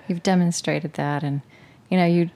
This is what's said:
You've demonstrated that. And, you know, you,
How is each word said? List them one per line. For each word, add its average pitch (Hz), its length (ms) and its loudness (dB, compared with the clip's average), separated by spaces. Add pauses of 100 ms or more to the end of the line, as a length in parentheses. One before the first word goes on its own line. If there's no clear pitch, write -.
You've 175 140 -4
demonstrated 165 720 0
that. 143 300 -4
And, 143 180 -2 (480)
you 185 80 0
know, 175 80 4
you, 170 300 2